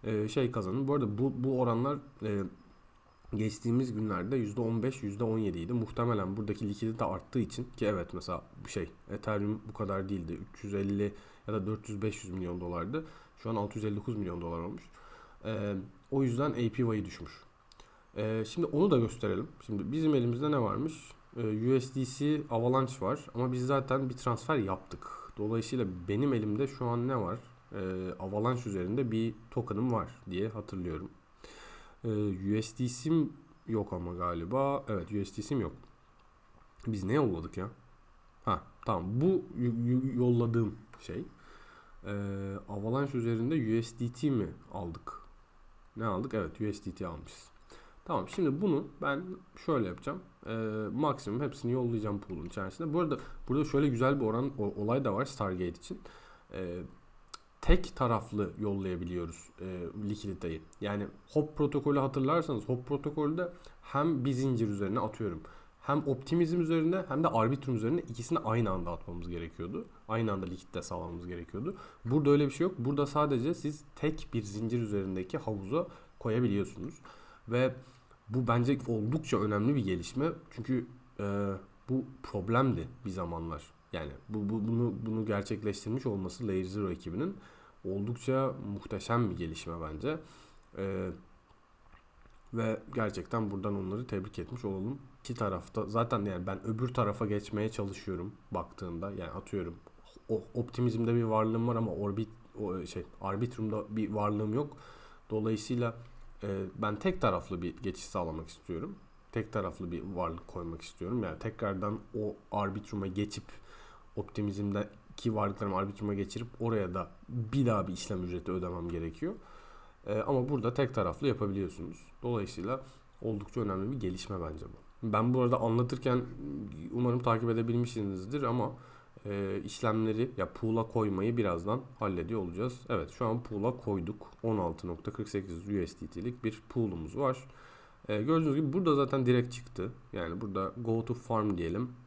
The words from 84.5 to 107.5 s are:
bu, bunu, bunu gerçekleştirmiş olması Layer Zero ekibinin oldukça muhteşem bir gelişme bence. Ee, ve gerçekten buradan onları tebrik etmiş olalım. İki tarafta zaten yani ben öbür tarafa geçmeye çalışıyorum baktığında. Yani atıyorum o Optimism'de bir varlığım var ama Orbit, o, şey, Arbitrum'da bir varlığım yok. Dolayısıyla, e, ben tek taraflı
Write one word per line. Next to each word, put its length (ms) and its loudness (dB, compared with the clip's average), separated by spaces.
bu, 180 0
bunu, 260 2
bunu 200 0
gerçekleştirmiş 800 -2
olması 420 -2
Layer 160 2
Zero 260 -2
ekibinin 460 -4
oldukça 720 0
muhteşem 580 0
bir 60 -2
gelişme 440 -4
bence. 380 -2
Ee, 320 -2
ve 280 0
gerçekten 560 0
buradan 240 0
onları 320 -2
tebrik 320 -4
etmiş 260 -8
olalım. 340 -2
İki 140 -6
tarafta 520 -2
zaten 380 2
yani 220 -2
ben 200 -4
öbür 220 0
tarafa 380 2
geçmeye 420 0
çalışıyorum 640 -4
baktığında. 600 -4
Yani 200 -6
atıyorum 440 -4
o 140 0
Optimism'de 600 2
bir 80 6
varlığım 460 4
var 80 2
ama 160 2
Orbit, 360 0
o, 260 -2
şey, 200 -6
Arbitrum'da 760 -2
bir 160 0
varlığım 420 2
yok. 220 -2
Dolayısıyla, 640 0
e, 220 -2
ben 140 2
tek 240 0
taraflı 420 2